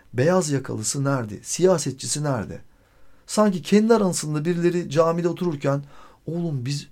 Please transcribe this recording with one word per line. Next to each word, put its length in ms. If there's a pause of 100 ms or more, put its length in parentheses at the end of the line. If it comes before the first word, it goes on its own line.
(140)
beyaz 360
yakalısı 540
nerede? 400
Siyasetçisi 800
nerede? 380 (640)
Sanki 340
kendi 320
arasında 520
birileri 440
camide 400
otururken, 540 (420)
"Oğlum 400
biz 260